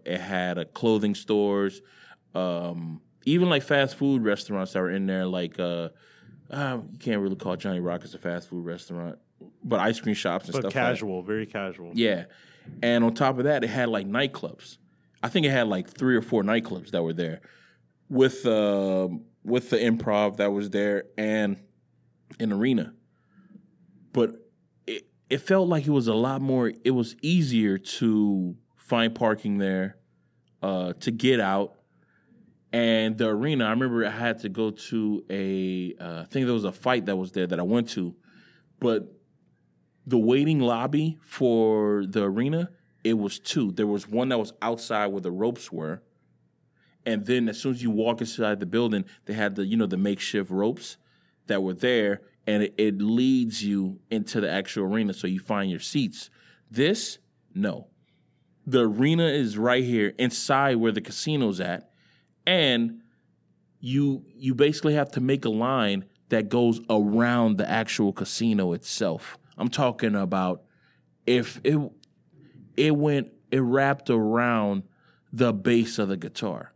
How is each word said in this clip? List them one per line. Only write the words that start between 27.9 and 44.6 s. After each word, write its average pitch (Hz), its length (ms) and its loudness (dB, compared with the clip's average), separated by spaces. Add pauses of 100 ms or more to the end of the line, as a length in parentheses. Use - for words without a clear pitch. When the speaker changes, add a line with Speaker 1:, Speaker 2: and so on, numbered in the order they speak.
Speaker 1:
find 113 380 0
parking 107 440 0
there, 95 380 -2 (640)
uh, 90 380 -2
to 123 100 -4
get 120 300 4
out. 98 340 0 (1000)
And 113 460 2
the 113 100 2
arena, 120 380 0
I 107 40 0
remember 117 360 0
I 107 40 -4
had 113 300 -4
to 110 80 -6
go 107 220 -2
to 107 580 -4
a, 95 720 -2
uh, 85 220 -10
I - 20 -14
think 131 220 -2
there 123 80 2
was 107 100 0
a 92 80 -4
fight 123 340 0
that 98 100 0
was 92 160 -4
there 92 140 -2
that 87 120 -2
I 87 60 0
went 113 260 2
to, 87 240 -6 (640)
but 110 340 0 (960)
the 123 120 4
waiting 139 420 4
lobby 139 600 0
for 110 880 2
the 98 180 0
arena, 139 460 0 (320)
it 113 120 2
was 101 240 -2
two. 110 340 -2
There 104 160 -2
was 101 200 -4
one 120 200 0
that 123 100 0
was 107 140 -4 (100)